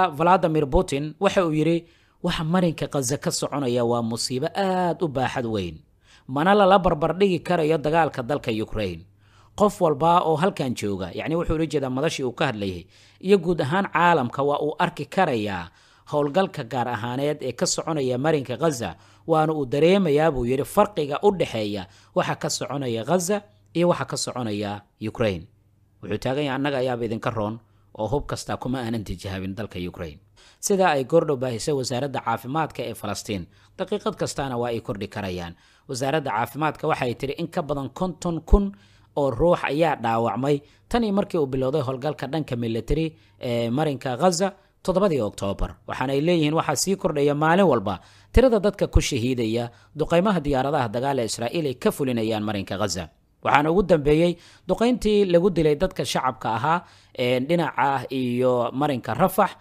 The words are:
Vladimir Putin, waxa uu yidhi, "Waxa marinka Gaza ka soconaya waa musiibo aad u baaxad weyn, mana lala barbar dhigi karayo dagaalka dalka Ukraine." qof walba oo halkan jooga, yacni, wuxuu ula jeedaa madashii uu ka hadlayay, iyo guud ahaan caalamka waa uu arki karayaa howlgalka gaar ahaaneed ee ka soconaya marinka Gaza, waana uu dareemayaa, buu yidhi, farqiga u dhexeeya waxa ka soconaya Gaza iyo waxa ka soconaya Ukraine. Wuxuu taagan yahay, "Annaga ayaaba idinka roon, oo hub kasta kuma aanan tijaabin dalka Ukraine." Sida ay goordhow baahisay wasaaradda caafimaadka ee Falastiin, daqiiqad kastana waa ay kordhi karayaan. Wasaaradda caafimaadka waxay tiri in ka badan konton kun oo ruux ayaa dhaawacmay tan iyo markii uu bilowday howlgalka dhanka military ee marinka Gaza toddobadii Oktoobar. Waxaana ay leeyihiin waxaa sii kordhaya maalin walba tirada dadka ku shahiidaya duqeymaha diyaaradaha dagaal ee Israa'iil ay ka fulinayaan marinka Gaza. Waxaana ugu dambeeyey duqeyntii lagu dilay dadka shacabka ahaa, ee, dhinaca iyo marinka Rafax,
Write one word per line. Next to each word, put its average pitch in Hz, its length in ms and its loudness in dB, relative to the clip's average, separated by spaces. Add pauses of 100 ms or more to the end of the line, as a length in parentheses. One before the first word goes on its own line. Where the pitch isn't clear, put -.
(140)
Vladimir 160 560 4
Putin, 151 340 2 (160)
waxa 196 240 4
uu 156 80 0
yidhi, 165 320 2 (400)
"Waxa 175 200 -2
marinka 165 420 0
Gaza 139 320 -2
ka - 120 -4
soconaya 131 540 -2
waa 120 180 2
musiibo 123 520 -4
aad 185 480 0
u 165 60 0
baaxad 127 380 -2
weyn, 95 300 -4 (520)
mana 156 260 2
lala 202 240 6
barbar 165 400 2
dhigi 190 240 2
karayo 160 360 2
dagaalka 147 440 0
dalka 123 320 -2
Ukraine." 101 540 -4 (520)
qof 202 240 2
walba 160 280 4 (120)
oo 160 160 2
halkan 160 340 0
jooga, 95 400 -4
yacni, 110 220 -4
wuxuu 170 180 0
ula 160 120 0
jeedaa 135 240 -2
madashii 139 340 -2
uu 120 80 -2
ka 160 160 0
hadlayay, 98 380 -6 (340)
iyo 190 180 6
guud 170 220 0
ahaan 180 320 0
caalamka 156 500 4
waa 143 220 2
uu 151 140 -2
arki 175 260 -2
karayaa 104 640 -2 (440)
howlgalka 147 520 0
gaar 120 240 -4
ahaaneed 123 540 -4
ee 127 100 -6
ka 135 140 -2
soconaya 135 520 -2
marinka 135 380 0
Gaza, 120 400 -2 (300)
waana 156 260 2
uu 147 140 -2
dareemayaa, 156 640 4
buu 127 140 -2
yidhi, 131 180 0
farqiga 151 580 0
u 202 140 6
dhexeeya 104 500 -4 (280)
waxa 127 220 0
ka 160 140 -6
soconaya 123 540 -4
Gaza 185 380 0 (320)
iyo 175 140 4
waxa 151 160 0
ka - 120 -6
soconaya 104 640 -4 (280)
Ukraine. 101 360 -2 (580)
Wuxuu 104 160 -4
taagan 135 260 -2
yahay, 135 120 -2
"Annaga 139 240 -2
ayaaba 123 240 -2
idinka 113 260 -4
roon, 110 300 -4 (380)
oo 107 100 -2
hub 139 180 -2
kasta - 300 -6
kuma 131 240 -6
aanan 113 240 -6
tijaabin 95 500 -8
dalka 101 240 -10 (100)
Ukraine." 82 300 -12 (420)
Sida 185 360 2
ay 135 80 -2
goordhow 160 320 2
baahisay 127 380 -4
wasaaradda 127 500 -4
caafimaadka 131 580 -4
ee 117 120 -8
Falastiin, 98 520 -6 (320)
daqiiqad 196 380 -4
kastana 135 400 -4
waa 120 160 -2
ay 113 80 -4
kordhi 101 280 -8
karayaan. 90 460 -8 (340)
Wasaaradda 135 420 -2
caafimaadka 135 580 -2
waxay 131 260 0
tiri 135 240 -6
in 170 100 -6
ka 180 140 -4
badan 139 300 -4
konton 175 480 -4
kun 196 320 4 (440)
oo 143 140 2
ruux 156 340 4
ayaa 147 320 2
dhaawacmay 117 600 0 (320)
tan 240 160 0
iyo 208 80 0
markii 196 260 0
uu 143 80 2
bilowday 131 360 0
howlgalka 131 440 -4
dhanka 143 300 -4
military 117 500 -2 (340)
ee 117 300 -2
marinka 135 460 -2
Gaza 185 360 2 (300)
toddobadii 180 380 2
Oktoobar. 101 500 -4 (160)
Waxaana 131 260 -2
ay 139 80 2
leeyihiin 160 340 2
waxaa 160 220 0
sii 190 200 0
kordhaya 147 380 2
maalin 165 340 4
walba 104 320 0 (320)
tirada 233 280 6
dadka 170 260 2
ku 170 140 2
shahiidaya 117 680 0 (260)
duqeymaha 170 440 2
diyaaradaha 139 480 0
dagaal 127 300 -2
ee 120 100 0
Israa'iil 120 380 -4
ay 127 80 -2
ka - 180 0
fulinayaan 113 520 -2
marinka 104 340 -4
Gaza. 95 260 -2 (400)
Waxaana 139 260 2
ugu 185 120 2
dambeeyey 160 500 2 (360)
duqeyntii 208 640 2
lagu 170 180 4
dilay 156 260 2
dadka 165 280 -2
shacabka 131 500 -2
ahaa, 151 240 0 (400)
ee, 127 220 2
dhinaca 139 680 0
iyo 123 640 2
marinka 127 420 -2
Rafax, 180 360 2 (100)